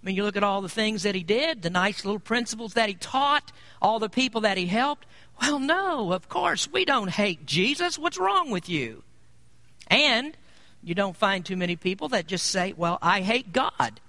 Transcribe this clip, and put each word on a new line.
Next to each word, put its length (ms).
I 40
mean, 100
you 80
look 120
at 60
all 200
the 60
things 340
that 120
he 80
did, 380
the 80
nice 380
little 140
principles 520
that 160
he 60
taught, 580
all 160
the 100
people 340
that 140
he 100
helped. 400
Well, 180
no, 540
of 160
course, 420
we 160
don't 240
hate 340
Jesus. 540
What's 200
wrong 320
with 180
you? 360
And 480
you 120
don't 220
find 280
too 120
many 200
people 340
that 160
just 200
say, 280
"Well, 280
I 200
hate 300
God." 560